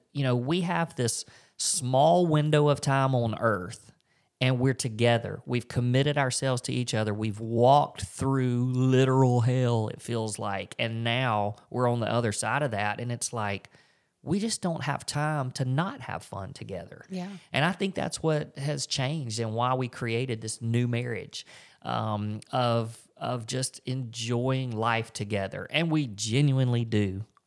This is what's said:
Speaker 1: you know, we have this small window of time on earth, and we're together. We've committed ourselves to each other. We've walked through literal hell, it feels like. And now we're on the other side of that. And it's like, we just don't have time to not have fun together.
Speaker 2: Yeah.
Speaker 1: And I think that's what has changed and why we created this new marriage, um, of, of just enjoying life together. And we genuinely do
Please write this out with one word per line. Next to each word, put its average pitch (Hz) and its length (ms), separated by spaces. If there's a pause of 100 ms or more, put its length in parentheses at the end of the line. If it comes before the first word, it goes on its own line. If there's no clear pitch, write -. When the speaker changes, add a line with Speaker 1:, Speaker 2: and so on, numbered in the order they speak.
(140)
Speaker 1:
you 139 100
know, 127 120
we 143 260
have 170 340
this - 300 (320)
small 156 680
window 151 420
of 143 100
time 135 360
on 117 240
earth, 98 520 (480)
and 127 200
we're 131 140
together. 113 720
We've 123 220
committed 131 500
ourselves 131 460
to 127 100
each 123 200
other. 107 200
We've 107 260
walked 117 640
through 127 680
literal 131 680
hell, 120 480
it - 120
feels 110 380
like. 98 400
And 113 240
now 117 520 (140)
we're 123 200
on 120 100
the 107 120
other 117 200
side 113 320
of 131 80
that. 104 300
And 120 100
it's - 220
like, 104 360 (520)
we 170 180
just 214 220
don't 165 220
have 135 220
time 147 460
to 135 140
not 165 360
have - 220
fun 98 280
together. 95 580
Speaker 2:
Yeah. 185 200 (240)
Speaker 1:
And 135 100
I 170 80
think 196 240
that's - 260
what 151 360
has 139 280
changed 131 540
and 113 140
why 123 220
we 127 120
created 117 540
this 110 200
new 117 280
marriage, 120 560 (380)
um, 107 580 (100)
of, 117 460 (180)
of 120 300
just 131 400
enjoying 123 880
life 113 420
together. 101 560
And 165 200
we 151 180
genuinely 120 760
do 104 400 (240)